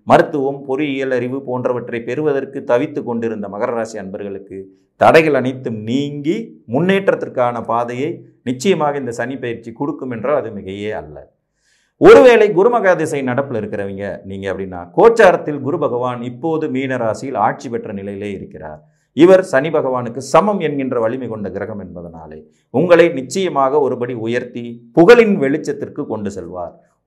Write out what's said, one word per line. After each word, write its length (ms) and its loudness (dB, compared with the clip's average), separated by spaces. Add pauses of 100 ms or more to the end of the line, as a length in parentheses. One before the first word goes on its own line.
மருத்துவம், 580 2
பொறியியல் 500 -4
அறிவு 300 -2
போன்றவற்றை 600 -4
பெறுவதற்கு 640 -2
தவித்து 360 0
கொண்டிருந்த 440 -6
மகர 240 -6
ராசி 260 -6
அன்பர்களுக்கு 600 -12 (380)
தடைகள் 380 6
அனைத்தும் 420 -2
நீங்கி 920 -4
முன்னேற்றத்திற்கான 960 0
பாதையை 460 -2 (340)
நிச்சயமாக 540 0
இந்த 140 -6
சனி 240 -6
பெயர்ச்சி 380 -8
கொடுக்கும் 380 -6
என்றால் 240 -2
அது 140 -2
மிகையே 420 -8
அல்ல. 400 -12 (640)
ஒருவேளை 520 8
குருமகா 460 4
திசை 260 -2
நடப்புல 400 -4
இருக்கிறவங்க 440 -8 (180)
நீங்க 300 -8
அப்படின்னா, 280 -8 (160)
கோச்சாரத்தில் 640 4
குரு 200 -4
பகவான் 420 -2
இப்போது 460 -4
மீன 300 -2
ராசியில் 380 -4
ஆட்சி 340 -2
பெற்ற 220 -8
நிலையிலே 400 -8
இருக்கிறார். 480 -14 (340)
இவர் 300 8
சனி 260 0
பகவானுக்கு 480 -2
சமம் 420 2
என்கின்ற 400 -2
வலிமை 280 -2
கொண்ட 220 -8
கிரகம் 340 -8
என்பதனாலே 560 -16 (300)
உங்களை 400 6
நிச்சயமாக 800 0
ஒருபடி 240 -4
உயர்த்தி 800 -6
புகழின் 400 8
வெளிச்சத்திற்கு 720 -4
கொண்டு 240 -6
செல்வார். 420 -10 (340)